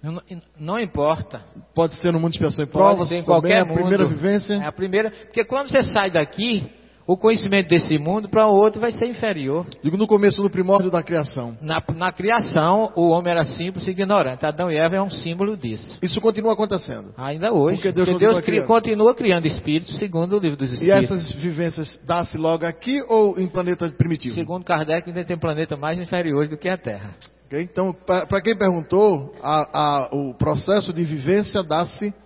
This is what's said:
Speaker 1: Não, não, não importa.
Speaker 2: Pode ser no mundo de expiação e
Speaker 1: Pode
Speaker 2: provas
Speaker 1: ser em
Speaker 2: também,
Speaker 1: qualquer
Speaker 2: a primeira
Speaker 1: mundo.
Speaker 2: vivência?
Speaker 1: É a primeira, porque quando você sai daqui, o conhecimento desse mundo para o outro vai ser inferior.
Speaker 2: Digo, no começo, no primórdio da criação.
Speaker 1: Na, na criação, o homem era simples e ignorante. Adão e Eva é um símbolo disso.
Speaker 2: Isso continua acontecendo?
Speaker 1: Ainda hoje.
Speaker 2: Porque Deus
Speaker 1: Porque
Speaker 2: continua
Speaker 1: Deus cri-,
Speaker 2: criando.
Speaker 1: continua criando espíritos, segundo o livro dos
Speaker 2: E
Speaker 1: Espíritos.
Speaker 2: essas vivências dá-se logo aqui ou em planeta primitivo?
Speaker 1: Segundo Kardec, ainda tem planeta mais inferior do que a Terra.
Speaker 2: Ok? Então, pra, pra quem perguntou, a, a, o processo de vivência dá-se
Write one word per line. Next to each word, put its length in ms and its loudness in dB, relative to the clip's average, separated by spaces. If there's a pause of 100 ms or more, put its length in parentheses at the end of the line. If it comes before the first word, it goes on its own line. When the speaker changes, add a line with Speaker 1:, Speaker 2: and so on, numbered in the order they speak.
Speaker 1:
Não, 100 -8
não, 100 -10 (360)
não 200 -6
importa. 640 -2 (320)
Speaker 2:
Pode 260 2
ser 120 2
no 80 2
mundo 120 0
de 40 -8
expiação 280 -2
e 40 -10
Speaker 1:
Pode 160 4
Speaker 2:
provas 240 4
Speaker 1:
ser 80 -2
em 80 -4
Speaker 2:
também, 20 -8
Speaker 1:
qualquer 340 4
Speaker 2:
a 60 2
primeira 380 2
Speaker 1:
mundo. 120 -2
Speaker 2:
vivência? 380 0
Speaker 1:
É 120 -4
a 60 -6
primeira, 380 -2
porque 340 -4
quando 240 -2
você 160 4
sai 260 0
daqui, 600 0 (380)
o 80 4
conhecimento 520 2
desse 300 4
mundo 300 -2
para 200 4
o 40 6
outro 280 6
vai 100 0
ser 160 -4
inferior. 580 -4 (160)
Speaker 2:
Digo, 160 -2
no 120 2
começo, 340 4
no 80 2
primórdio 400 2
da 140 0
criação. 580 -4
Speaker 1:
Na, 180 -4 (140)
na 160 -2
criação, 840 0
o 140 4
homem 200 2
era 140 2
simples 420 -8
e 60 -4
ignorante. 520 0
Adão 240 -2
e 80 -2
Eva 200 2
é 40 0
um 80 -2
símbolo 480 -4
disso. 460 -10
Speaker 2:
Isso 180 -4
continua 340 0
acontecendo? 640 -6
Speaker 1:
Ainda 360 -4
hoje. 240 2
Speaker 2:
Porque 160 -2
Deus 160 2
Speaker 1:
Porque 160 2
Speaker 2:
continua 80 6
Speaker 1:
Deus 120 0
cri-, 120 0
Speaker 2:
criando. 100 0
Speaker 1:
continua 480 4
criando 320 2
espíritos, 540 -4
segundo 360 -2
o 40 2
livro 160 -2
dos 160 -4
Speaker 2:
E 20 -6
Speaker 1:
Espíritos. 380 4
Speaker 2:
essas 280 -4
vivências 640 -6
dá-se 320 -2
logo 300 0
aqui 420 -4
ou 300 4
em 80 0
planeta 440 -2
primitivo? 440 -2
Speaker 1:
Segundo 300 -8
Kardec, 440 -2
ainda 160 -8
tem 140 -6
planeta 380 -4
mais 240 -4
inferior 480 -2
do 100 -8
que 100 -4
a 80 -2
Terra. 380 -10 (320)
Speaker 2:
Ok? 160 -6
Então, 300 -4 (120)
pra, 220 0
pra 160 -2
quem 160 0
perguntou, 840 2
a, 680 0
a, 60 -12
o 220 -4
processo 580 0
de 120 -2
vivência 580 -2
dá-se 500 -4 (140)